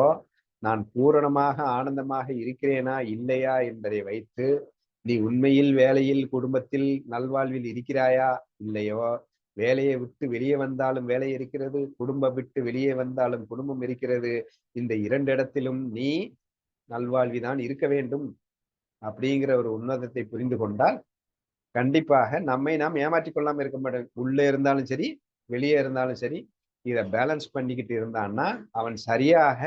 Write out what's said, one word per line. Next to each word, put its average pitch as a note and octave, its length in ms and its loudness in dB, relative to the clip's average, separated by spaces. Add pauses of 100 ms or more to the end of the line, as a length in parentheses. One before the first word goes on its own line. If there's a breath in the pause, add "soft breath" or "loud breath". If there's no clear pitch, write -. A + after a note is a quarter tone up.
(640)
நான் A2 180 0 (100)
பூரணமாக C#3+ 680 4 (200)
ஆனந்தமாக C3+ 560 -4
இருக்கிறேனா C3 600 -2 (200)
இல்லையா C3 400 0 (140)
என்பதை G#2+ 320 -4
வைத்து A2+ 460 -6 (580)
நீ A#2+ 80 2 (140)
உண்மையில் C#3 460 6
வேலையில், C3+ 560 6
குடும்பத்தில், C3 600 -2 (200)
நல்வாழ்வில் C3 600 -2
இருக்கிறாயா C3 580 2 (340)
இல்லையோ, G#2+ 400 -2 (540)
வேலையை C3 420 2
விட்டு B2 340 -8
வெளியே C3 220 0
வந்தாலும் C3 560 -2
வேலை C3 200 0
இருக்கிறது, C3+ 480 -6 (180)
குடும்பம் C3 400 0
விட்டு C3 260 -6
வெளியே C3 300 0
வந்தாலும் B2+ 580 -2
குடும்பம் C3 300 -6
இருக்கிறது. B2 520 -2 (420 soft breath)
இந்த A#2+ 180 -4 (120)
இரண்டு C3+ 260 0
இடத்திலும் C3 500 -2 (160)
நீ C3+ 140 -2 (760)
நல்வாழ்விதான் B2 720 -2
இருக்க C#3 280 -4
வேண்டும் C#3 400 -2 (720)
அப்படிங்கிற C3 540 -2
ஒரு A#2 180 2
உன்னதத்தை B2 500 -4
புரிந்து A#2 340 -4
கொண்டால் A2+ 400 2 (800)
கண்டிப்பாக C#3 640 4
நம்மை C#3 380 0
நாம் D#3 180 0
ஏமாற்றிக் D#3+ 400 0
கொள்ளாம D3 280 -2
இருக்க C3+ 160 -6
மாட்டோம். B2+ 340 -4
உள்ளே C3+ 380 0
இருந்தாலும் C#3 400 2
சரி, D#3 160 -2 (420)
வெளியே C#3 300 2
இருந்தாலும் C3 440 -2
சரி, D3 160 -4 (460)
இதை A#2 180 0
பேலன்ஸ் C3 480 -2
பண்ணிக்கிட்டு B2 440 -4
இருந்தான்னா A2+ 520 -2 (240)
அவன் A2+ 260 -6 (100)
சரியாக C3+ 600 4